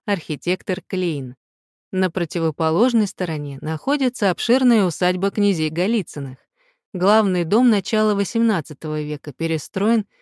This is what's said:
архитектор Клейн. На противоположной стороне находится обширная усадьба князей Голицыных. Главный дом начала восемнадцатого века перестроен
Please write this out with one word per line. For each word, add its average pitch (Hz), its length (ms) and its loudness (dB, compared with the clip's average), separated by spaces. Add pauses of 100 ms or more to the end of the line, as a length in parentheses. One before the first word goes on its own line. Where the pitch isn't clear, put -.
архитектор 180 760 -4
Клейн. 151 560 -4 (560)
На 185 180 0
противоположной 170 960 0
стороне 147 540 -6
находится 214 680 -2
обширная 240 540 2
усадьба 180 460 0
князей 180 400 0
Голицыных. 160 680 -4 (560)
Главный 185 500 2
дом 226 240 4
начала 214 460 2
восемнадцатого 190 880 -2
века 147 300 -8
перестроен 196 760 -2 (160)